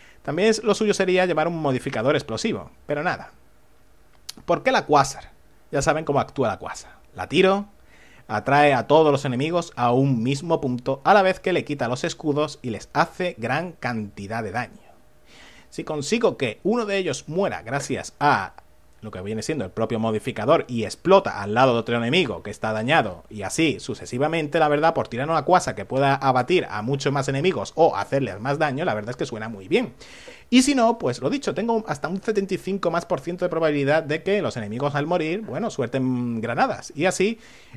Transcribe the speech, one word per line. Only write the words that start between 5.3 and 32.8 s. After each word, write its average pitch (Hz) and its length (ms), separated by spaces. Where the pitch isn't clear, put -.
Ya 139 100
saben 156 240
cómo 139 140
actúa 117 300
la 92 100
Quasar. - 400
La 92 120
tiro, 190 380
atrae 139 480
a 120 100
todos 151 260
los 139 140
enemigos 156 500
a 123 180
un 131 280
mismo 143 400
punto, 131 420
a 185 120
la 202 80
vez 185 160
que 190 140
le 139 120
quita 143 220
los 127 160
escudos 151 580
y 127 80
les 101 240
hace 175 460
gran 139 320
cantidad 110 720
de 101 80
daño. - 400
Si - 120
consigo 156 540
que - 240
uno 226 240
de 202 120
ellos 180 300
muera 147 360
gracias 127 560
a 123 340
lo - 120
que 90 100
viene 107 220
siendo 127 200
el 92 60
propio 113 300
modificador 110 680
y 117 160
explota 170 600
al 104 100
lado 127 200
de 117 60
otro 117 180
enemigo 117 440
que - 80
está 110 240
dañado 110 560
y 104 140
así 123 360
sucesivamente, 147 800
la 156 120
verdad, 151 260
por 117 120
tirar 127 220
una 160 140
cuasa 170 320
que 98 100
pueda 139 300
abatir 135 520
a 104 140
muchos 139 320
más 139 140
enemigos 143 480
o 160 200
hacerles 101 440
más 139 180
daño, 147 280
la 113 100
verdad 107 160
es - 40
que 151 120
suena 110 220
muy 98 180
bien. 226 260
Y 254 140
si 285 100
no, 233 240
pues 127 240
lo 131 80
dicho, 262 240
tengo 226 340
hasta 151 200
un 190 160
setenta 196 320
y - 20
cinco 185 320